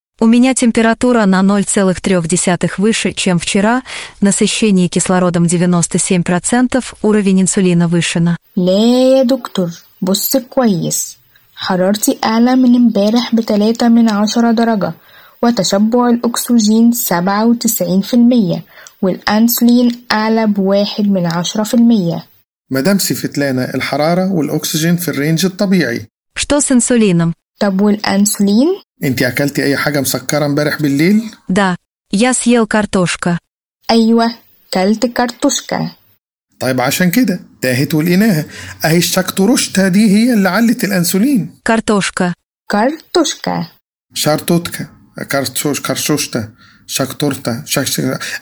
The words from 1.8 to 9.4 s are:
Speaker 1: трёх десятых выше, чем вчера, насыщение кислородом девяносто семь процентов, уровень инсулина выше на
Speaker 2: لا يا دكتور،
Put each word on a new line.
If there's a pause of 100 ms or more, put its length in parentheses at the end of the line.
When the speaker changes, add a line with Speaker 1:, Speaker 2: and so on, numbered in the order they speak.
Speaker 1:
трёх
десятых
выше,
чем
вчера, (380)
насыщение
кислородом
девяносто
семь
процентов,
уровень
инсулина
выше
на (200)
Speaker 2:
لا
يا
دكتور، (320)